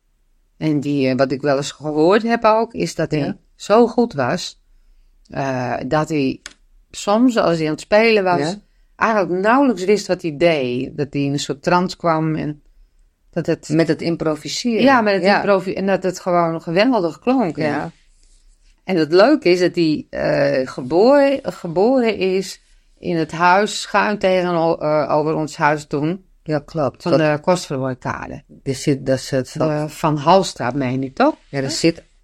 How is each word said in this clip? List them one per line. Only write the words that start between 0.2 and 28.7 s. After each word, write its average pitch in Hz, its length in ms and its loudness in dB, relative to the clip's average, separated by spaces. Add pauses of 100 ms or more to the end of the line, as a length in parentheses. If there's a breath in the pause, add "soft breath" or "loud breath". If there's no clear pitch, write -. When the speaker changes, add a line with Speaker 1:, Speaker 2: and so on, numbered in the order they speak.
Speaker 1:
En 156 220 0
die, 139 300 0
eh, 131 80 0
wat 139 140 2
ik 135 100 -4
wel 139 160 0
eens 143 140 -6
gehoord 156 520 2
heb 233 200 -2
ook, 226 300 2
is 170 220 -6
dat 160 160 -4
hij 151 80 0
Speaker 2:
Ja. 143 180 -4 (180)
Speaker 1:
zo 226 320 4
goed 240 260 -2
was, 139 480 -4 (680)
eh, 127 480 -4 (100)
dat 151 220 -2
hij 139 320 -2 (500)
soms, 226 460 2
als 170 200 2
hij 160 80 -2
aan 156 60 -2
het 151 100 -6
spelen 214 420 4
was, 180 160 2
Speaker 2:
Ja. 156 140 -2 (420)
Speaker 1:
eigenlijk 185 460 0
nauwelijks 226 440 2
wist 202 220 2
wat 180 140 -2
hij 151 160 -6
deed. 135 600 0
Dat 143 160 -4
hij 143 80 -2
in 139 120 0
een 143 60 -2
soort 139 240 -8
trance 180 340 2
kwam 160 380 -2
en 151 260 -6 (680)
dat 165 140 -6
het - 240 -4
Speaker 2:
Met 156 180 2
het 156 140 -2
improviseren. 165 840 -4
Speaker 1:
Ja, 262 180 6
met 208 120 2
het 190 100 0
Speaker 2:
Ja. 196 120 4
Speaker 1:
improvi-, 185 400 0
en 190 100 -4
dat 190 180 0
het 180 160 -4
gewoon 170 420 0
geweldig 180 580 0
klonk. 240 380 0
En 156 100 -2
Speaker 2:
Ja. 151 240 -4 (920)
Speaker 1:
en 143 120 -2
het 156 160 0
leuke 208 380 4
is 180 100 4
dat 175 160 0
hij, 160 340 0
eh, 139 580 0
geboren, 254 760 2
geboren 208 720 0
is 185 440 -2 (360)
in - 200 -4
het 156 140 -2
huis 180 500 2
schuin 208 360 -2
tegenover, 175 680 0
eh, 151 320 0
over 156 200 0
ons 156 220 -6
huis 151 280 0
toen. 156 400 -4 (180)
Speaker 2:
Ja, 151 160 -4
klopt. 143 420 -6
Speaker 1:
Van 180 100 -4
Speaker 2:
Dat 139 80 4
Speaker 1:
de 151 220 2
Kostverloorkade. 135 1040 -4 (200)
Speaker 2:
er 135 120 -4